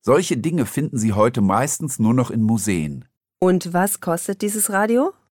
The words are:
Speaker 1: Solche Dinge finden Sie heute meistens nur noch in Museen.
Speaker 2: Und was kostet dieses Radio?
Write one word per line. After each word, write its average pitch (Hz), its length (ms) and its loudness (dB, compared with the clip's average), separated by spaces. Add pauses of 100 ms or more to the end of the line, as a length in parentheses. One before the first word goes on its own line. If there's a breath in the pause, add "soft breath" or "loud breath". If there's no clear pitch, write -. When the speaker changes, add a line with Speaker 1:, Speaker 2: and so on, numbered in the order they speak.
Speaker 1:
Solche 156 320 2
Dinge 147 300 -2
finden 143 320 -4
Sie 110 160 2
heute 110 280 2
meistens 127 580 0
nur 110 160 2
noch 123 160 0
in 113 100 -2
Museen. 92 640 -2 (300)
Speaker 2:
Und 180 340 0
was 180 300 -2
kostet 175 400 -4
dieses 208 300 -4
Radio? 233 420 2 (260)